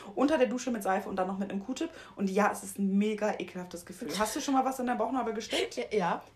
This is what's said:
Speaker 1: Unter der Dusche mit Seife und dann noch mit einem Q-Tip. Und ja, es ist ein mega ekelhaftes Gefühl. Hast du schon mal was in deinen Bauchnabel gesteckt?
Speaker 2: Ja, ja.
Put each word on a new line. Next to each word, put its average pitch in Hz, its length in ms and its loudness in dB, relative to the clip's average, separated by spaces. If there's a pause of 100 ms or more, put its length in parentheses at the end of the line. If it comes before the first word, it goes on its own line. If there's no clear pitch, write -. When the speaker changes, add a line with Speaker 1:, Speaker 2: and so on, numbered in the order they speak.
(160)
Speaker 1:
Unter 285 220 6
der 247 100 6
Dusche 247 240 -2
mit 214 120 -2
Seife 196 240 2
und 202 80 -4
dann 185 120 0
noch 196 100 -4
mit 196 140 -2
einem 196 120 -4
Q-Tip. 320 260 -4 (280)
Und 196 120 2
ja, 202 220 4
es - 120 -8
ist - 160 -10
ein 196 180 2
mega 208 420 2
ekelhaftes 180 460 -8
Gefühl. 185 320 -10
Hast 214 180 0
du 294 60 -2
schon 285 140 0
mal 262 100 6
was 262 140 0
in 247 80 0
deinen 233 100 2
Bauchnabel 233 380 0
gesteckt? 269 420 -2
Speaker 2:
Ja, 240 140 -2
ja. 202 320 2 (120)